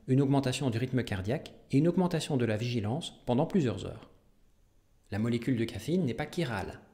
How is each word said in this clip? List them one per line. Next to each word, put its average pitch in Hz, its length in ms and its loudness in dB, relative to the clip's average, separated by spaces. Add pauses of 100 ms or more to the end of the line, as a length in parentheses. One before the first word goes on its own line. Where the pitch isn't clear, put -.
une 131 140 4
augmentation 135 500 2
du 113 80 0
rythme 127 240 0
cardiaque 107 500 -4 (200)
et 135 60 6
une 156 100 4
augmentation 175 480 0
de 120 80 2
la 110 120 2
vigilance 120 720 -4
pendant 123 180 2
plusieurs 135 420 0
heures. 87 220 -14 (1000)
La 101 80 -4
molécule 117 380 0
de 113 80 2
caféine 147 400 -2
n'est 113 100 0
pas 147 160 -6
chirale, 120 480 -4 (160)